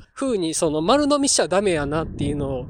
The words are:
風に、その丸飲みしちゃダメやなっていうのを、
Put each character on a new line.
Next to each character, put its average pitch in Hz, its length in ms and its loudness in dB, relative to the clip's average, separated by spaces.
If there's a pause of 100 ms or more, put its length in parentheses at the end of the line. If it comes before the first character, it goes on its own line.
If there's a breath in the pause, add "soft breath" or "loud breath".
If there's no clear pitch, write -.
(140 soft breath)
風 262 240 -2
に、 160 160 -2
そ 160 180 0
の 156 100 -2
丸 277 280 4
飲 285 120 2
み 277 80 0
し - 60 2
ち 247 60 2
ゃ 175 60 0
ダ 185 140 2
メ 202 100 2
や 147 140 0
な 156 200 -2
っ - 20 -10
て - 180 -4
い 143 80 -2
う - 20 -4
の 135 260 -4
を、 123 80 -10